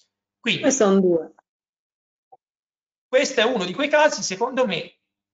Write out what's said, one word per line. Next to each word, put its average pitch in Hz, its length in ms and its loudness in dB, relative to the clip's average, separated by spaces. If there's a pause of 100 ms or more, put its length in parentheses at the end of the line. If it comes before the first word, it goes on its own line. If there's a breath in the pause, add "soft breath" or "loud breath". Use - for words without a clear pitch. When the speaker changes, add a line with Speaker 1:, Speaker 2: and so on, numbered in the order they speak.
(400)
Speaker 1:
Quindi, 202 220 -4
Speaker 2:
Questo 262 240 2
è - 20 4
un 196 140 4
due. 170 320 0 (1700)
Speaker 1:
questo 262 340 0
è - 20 2
uno 233 200 0
di 180 100 -6
quei 285 160 -4
casi, 302 340 2
secondo 247 420 -2
me, - 360 -8 (320)